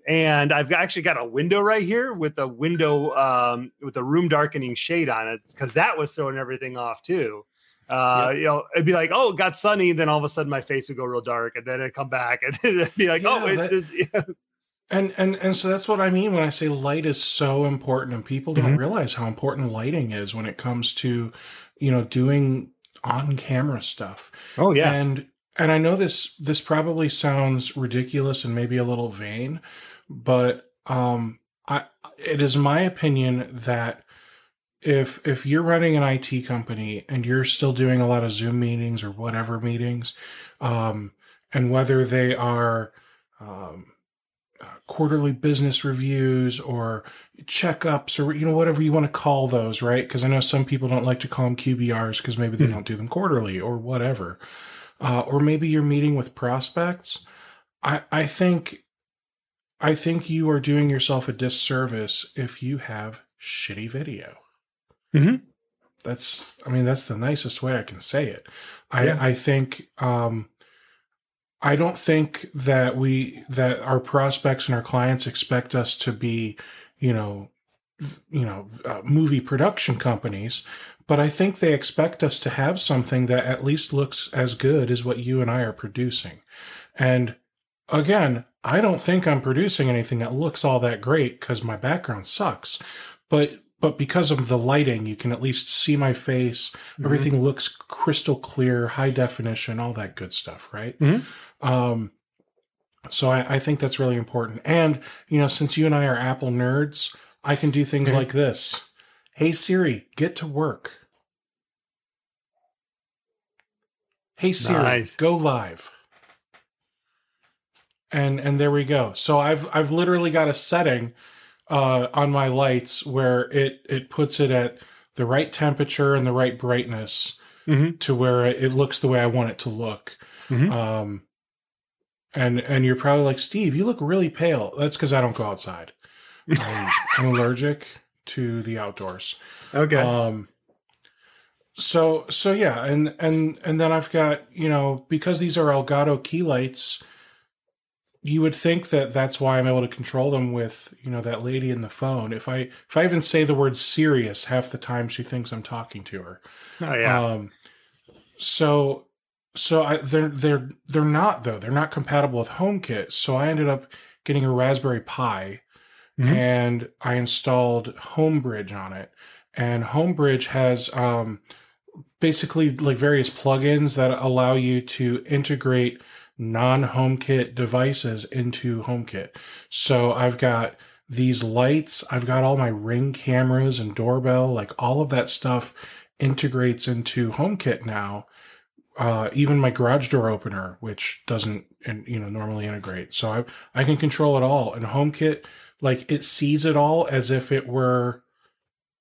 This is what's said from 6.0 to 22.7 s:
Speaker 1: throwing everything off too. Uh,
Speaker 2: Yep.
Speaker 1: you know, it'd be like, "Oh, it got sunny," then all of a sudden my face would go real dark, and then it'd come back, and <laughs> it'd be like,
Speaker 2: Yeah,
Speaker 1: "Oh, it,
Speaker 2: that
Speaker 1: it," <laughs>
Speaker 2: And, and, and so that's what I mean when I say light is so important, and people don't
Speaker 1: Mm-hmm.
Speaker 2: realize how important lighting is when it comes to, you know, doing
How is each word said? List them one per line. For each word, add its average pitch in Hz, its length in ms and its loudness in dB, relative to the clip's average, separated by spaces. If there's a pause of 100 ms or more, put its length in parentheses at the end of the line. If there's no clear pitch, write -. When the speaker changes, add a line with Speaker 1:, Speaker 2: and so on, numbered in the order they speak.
Speaker 1:
throwing 135 260 -4
everything 127 400 -8
off 117 260 -6
too. 117 420 -4 (420)
Uh, 127 440 2
Speaker 2:
Yep. 143 60 -2
Speaker 1:
you 156 80 0
know, 147 180 2 (100)
it'd 165 120 2
be 180 80 4
like, 165 200 2
"Oh, 254 200 4
it - 40 -8
got 185 180 0
sunny," 196 360 2
then 160 180 2
all 151 80 4
of 147 60 0
a 143 60 -2
sudden 147 200 -4
my 135 120 -4
face 135 260 -4
would 131 100 -12
go 131 80 -6
real 123 160 -4
dark, 117 340 -4
and 117 100 -10
then 131 160 -4
it'd 127 120 -6
come 135 160 -8
back, 123 320 -2
and 135 180 -4
<laughs> - 40 -4
it'd 185 320 0
be 190 120 2
like, 165 140 0
Speaker 2:
Yeah, 202 100 2
Speaker 1:
"Oh, 226 160 2
it, 190 100 2
Speaker 2:
that 175 160 -2
Speaker 1:
it," 175 680 -2
<laughs> - 40 -20 (460)
Speaker 2:
And, 190 260 0
and, 190 200 2
and 190 180 0
so 190 120 0
that's 190 200 -2
what 208 120 2
I 190 120 2
mean 196 220 2
when 165 100 2
I 151 60 0
say 156 180 -2
light 147 400 -2
is 143 140 0
so 143 440 2
important, 131 480 -2
and 113 100 -6
people 135 300 -6
don't 135 120 4
Speaker 1:
Mm-hmm. 135 100 6
Speaker 2:
realize 151 400 0
how 120 100 -4
important 131 460 -2
lighting 120 400 -2
is 104 240 -6
when 110 100 -8
it 104 120 -10
comes 120 380 -2
to, 117 380 -2 (460)
you 139 120 2
know, 120 120 4
doing 131 680 2 (340)